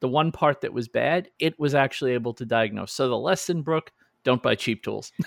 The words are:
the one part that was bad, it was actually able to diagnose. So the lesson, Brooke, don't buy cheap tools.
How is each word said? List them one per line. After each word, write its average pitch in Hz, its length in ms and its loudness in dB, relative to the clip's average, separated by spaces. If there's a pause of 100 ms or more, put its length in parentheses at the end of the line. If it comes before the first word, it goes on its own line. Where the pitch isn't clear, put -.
the 127 60 0
one 147 240 2
part 147 300 2
that - 120 -4
was 117 140 -4
bad, 143 420 0 (100)
it 160 200 0
was 147 160 0
actually 135 380 2
able 120 220 -2
to 127 100 -10
diagnose. 110 480 0
So 135 160 0
the 117 80 0
lesson, 170 460 -2
Brooke, 156 280 -2 (320)
don't 127 200 4
buy 120 120 4
cheap - 280 -4
tools. 104 280 -6 (160)